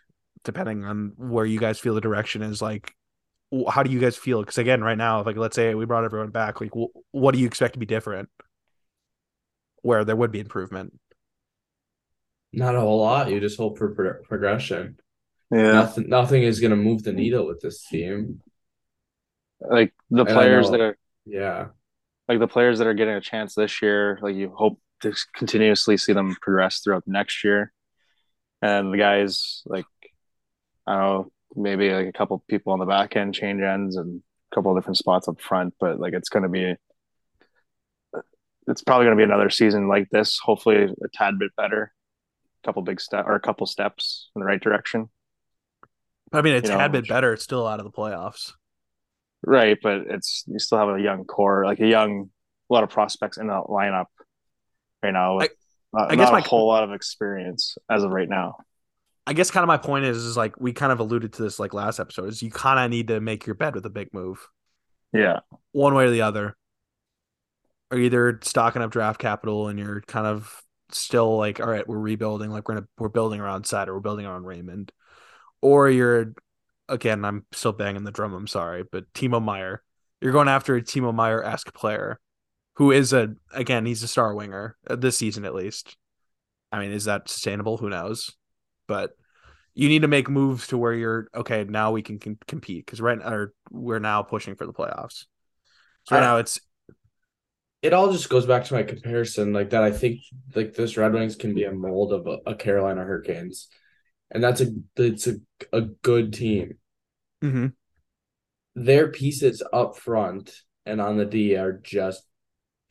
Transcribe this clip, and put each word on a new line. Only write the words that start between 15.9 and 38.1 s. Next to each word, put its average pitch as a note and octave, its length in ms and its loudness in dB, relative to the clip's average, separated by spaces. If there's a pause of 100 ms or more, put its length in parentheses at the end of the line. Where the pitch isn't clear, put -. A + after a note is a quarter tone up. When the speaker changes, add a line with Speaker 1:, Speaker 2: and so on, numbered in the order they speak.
Speaker 2:
nothing B2+ 340 4
is A2+ 160 2
gonna A2 180 4
move G#2+ 280 2
the G#2 80 -4
needle G#2+ 340 0
with E2 140 -8
this - 260 -10
team. F#2+ 560 -6 (1200)
Speaker 3:
Like, A#2 340 2 (160)
the A#2+ 120 4
Speaker 2:
And A#2 80 4
I - 20 4
Speaker 3:
players B2 340 8
Speaker 2:
know - 60 2
Speaker 3:
that A#2 80 4
are A2 180 2 (260)
Speaker 2:
Yeah. G2 440 -6 (640)
Speaker 3:
Like, A#2 80 2
the A2+ 80 4
players A#2+ 320 4
that A2+ 80 2
are A2 80 2
getting G#2+ 200 2
a G2 60 -4
chance G#2+ 340 -8
this G#2+ 280 -2
year, G#2 400 2
like, G2+ 140 -4
you F#2+ 200 -6
hope G#2+ 220 2 (220)
to G#2+ 100 -2
s-, - 240 -8
continuously G#2+ 640 4
see - 160 2
them F#2+ 280 0
progress F#2+ 380 2
throughout F#2+ 260 -2
the G2 80 -8
next G2+ 300 -4
year. G#2 300 2 (920)
And G2+ 300 0
the G2+ 60 0
guys, G2+ 680 2
like, F#2+ 200 -8 (1000)
I G2+ 80 0
don't G2 80 0
know, G2 300 0 (240)
maybe, G2+ 360 0
like, F#2+ 140 0
a F#2 60 -8
couple G2 360 -4
people G2+ 240 -2
on F#2+ 60 0
the F#2 80 -2
back G2 300 0
end G2+ 180 -2
change G2 260 -4
ends G2 360 -2
and F2 260 -8 (280)
a - 40 -14
couple G2 160 2
of F#2 80 4
different F#2 200 -2
spots G#2+ 280 2
up D#2 140 -8
front, F2+ 400 -2
but, F2 180 0
like, F2 140 -4
it's F2+ 160 -6
gonna F#2+ 200 0
be, F2+ 280 -2 (1900)